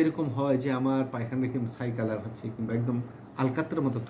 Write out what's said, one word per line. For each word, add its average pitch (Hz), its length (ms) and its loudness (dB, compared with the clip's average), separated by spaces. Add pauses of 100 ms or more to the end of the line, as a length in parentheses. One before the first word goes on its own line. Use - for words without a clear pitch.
এরকম 160 220 2 (100)
হয় 139 280 4
যে 139 60 2 (100)
আমার 135 220 4 (100)
পায়খানা 127 400 -2
কিংবা 117 240 -2
ছাই 123 220 -2
কালার 110 260 0
হচ্ছে - 200 -10 (100)
কিংবা 113 240 -4
একদম 120 180 0 (460)
আলকাত্রার 156 440 0
মতো 123 120 0 (120)